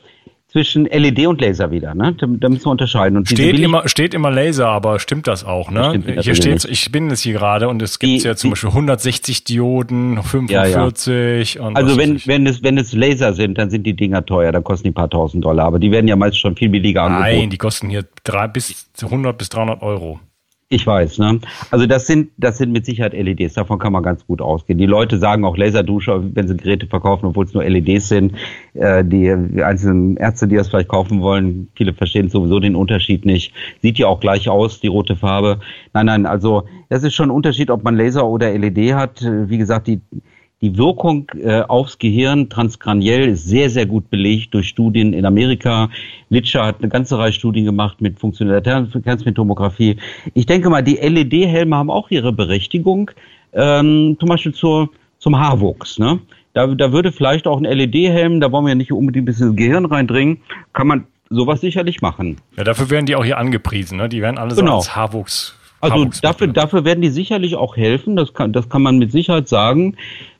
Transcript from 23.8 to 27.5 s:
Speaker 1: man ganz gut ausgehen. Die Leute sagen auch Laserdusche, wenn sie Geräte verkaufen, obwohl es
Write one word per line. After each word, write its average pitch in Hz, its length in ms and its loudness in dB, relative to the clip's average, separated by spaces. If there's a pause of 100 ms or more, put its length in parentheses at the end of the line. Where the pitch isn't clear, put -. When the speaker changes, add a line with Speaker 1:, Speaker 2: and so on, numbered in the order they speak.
Speaker 1:
man 92 100 0
ganz 87 240 -4
gut 87 140 -4
ausgehen. 85 360 -2
Die 95 80 2
Leute 107 320 2
sagen 104 280 2
auch 90 100 0
Laserdusche, 101 640 0 (140)
wenn 98 140 -2
sie 90 80 -2
Geräte 98 300 -2
verkaufen, 98 400 -2
obwohl 95 180 0
es 98 80 -12